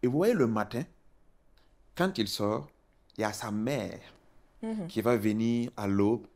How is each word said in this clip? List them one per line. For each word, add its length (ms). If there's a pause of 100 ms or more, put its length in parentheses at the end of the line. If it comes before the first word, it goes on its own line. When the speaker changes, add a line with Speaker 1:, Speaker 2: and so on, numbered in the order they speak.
Speaker 1:
Et 60
vous 100
voyez, 160
le 140
matin, 360 (1120)
quand 220
il 100
sort, 420 (480)
il 40
y 20
a 100
sa 180
mère 480 (640)
Speaker 2:
Mhm. 260
Speaker 1:
qui 140
va 160
venir 600
à 100
l'aube 480